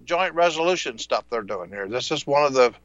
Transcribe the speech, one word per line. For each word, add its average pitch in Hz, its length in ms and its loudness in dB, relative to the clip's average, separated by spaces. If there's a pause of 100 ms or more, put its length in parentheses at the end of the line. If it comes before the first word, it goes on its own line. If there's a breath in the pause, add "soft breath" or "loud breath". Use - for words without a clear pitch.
joint 170 300 -2
resolution 165 600 2
stuff 110 320 -4
they're 117 120 -2
doing 95 280 -8
here. 98 180 -8
This 123 240 -4
is 98 140 -4
one 143 200 2
of 139 80 0
the, 123 200 4 (120)